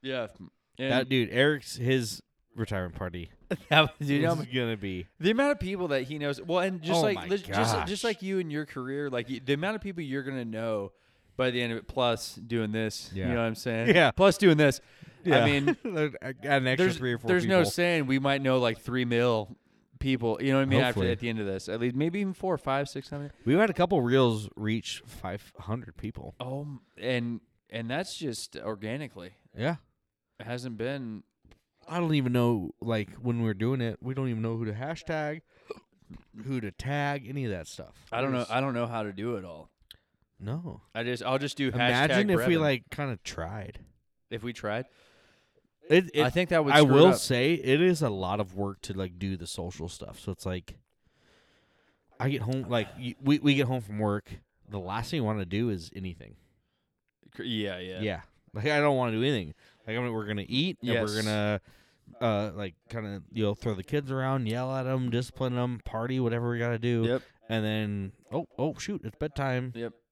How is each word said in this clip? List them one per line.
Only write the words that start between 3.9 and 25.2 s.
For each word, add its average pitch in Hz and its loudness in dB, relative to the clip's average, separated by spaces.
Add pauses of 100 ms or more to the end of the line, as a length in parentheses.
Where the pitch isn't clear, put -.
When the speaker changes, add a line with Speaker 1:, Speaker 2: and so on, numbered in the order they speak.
Speaker 1:
dude, 143 0
Speaker 2:
is 165 2
Speaker 1:
I'm 160 -2
Speaker 2:
gonna 117 -2
be 95 -6 (120)
Speaker 1:
the 170 2
amount 277 2
of 285 -6
people 185 -4
that 135 0
he 147 -8
knows. 143 -4
Well, 170 -2
and 180 -2
just 170 2
Speaker 2:
Oh - 4
Speaker 1:
like, 202 2
Speaker 2:
my - -8
Speaker 1:
lis-, 190 -2
just, 196 -2
just 220 4 (120)
Speaker 2:
gosh. 196 -4
Speaker 1:
like 226 -2
you 190 -2
and 170 -2
your 147 -4
career, 139 -6
like, 120 -2
y-, 127 -6
the 131 2
amount 180 0
of 214 -6
people 175 -8
you're 135 -4
gonna 131 -6
know 110 -2 (440)
by 127 2
the 123 0
end 120 0
of 113 -4
it, - -18
plus 120 0
doing 113 -2
this, 110 -2
you 95 -4
Speaker 2:
Yeah. - 0
Speaker 1:
know 123 0
what 117 2
I'm 113 -2
saying? 117 -2
Speaker 2:
Yeah. 156 4
Speaker 1:
Plus 190 4
doing 170 6
this. 147 4 (420)
Speaker 2:
Yeah. 147 6
Speaker 1:
I - 6
mean, 143 2
Speaker 2:
<laughs> - -20
An 151 -2
extra 131 0
Speaker 1:
there's, 175 2
Speaker 2:
three 123 0
or 117 -2
four 120 -6
Speaker 1:
there's 175 4
no 190 6
Speaker 2:
people. 160 2
Speaker 1:
saying 175 2
we 135 2
might 139 2
know, 131 4
like, 117 2
three 127 -2
mil 117 2 (400)
people, 120 0
you 135 2
know 135 6
what 135 6
I 135 4
mean? 135 4
After, 127 4 (140)
Speaker 2:
Hopefully. 95 2
Speaker 1:
at 110 -2
the 117 -2
end 113 -4
of 104 -2
this, 95 -4
at 110 -2
least 120 0
maybe 170 0
even 190 -2
four, 185 -2
five, 139 -2
six, - -10
seven. 143 -10 (140)
Speaker 2:
We've 135 6
had 220 4
a - -2
couple 175 4
reels 120 4
reach 107 -2
five - -12 (100)